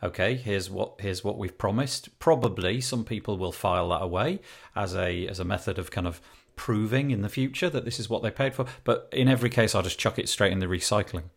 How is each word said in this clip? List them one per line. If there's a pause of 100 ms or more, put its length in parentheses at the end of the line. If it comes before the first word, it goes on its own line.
okay,
here's
what,
here's
what
we've
promised.
Probably
some
people
will
file
that
away (380)
as
a,
as
a
method
of
kind
of (340)
proving
in
the
future
that
this
is
what
they
paid
for. (200)
But
in
every
case,
I'll
just
chuck
it
straight
in
the
recycling. (140)